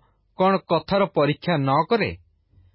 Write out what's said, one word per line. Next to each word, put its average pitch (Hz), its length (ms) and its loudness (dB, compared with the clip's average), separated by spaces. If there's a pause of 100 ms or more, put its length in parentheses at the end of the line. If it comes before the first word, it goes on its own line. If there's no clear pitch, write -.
(380)
କଣ 185 200 2
କଥାର 185 480 -2
ପରୀକ୍ଷା 151 500 -2
ନ 135 140 -2 (200)
କରେ? 202 200 0 (640)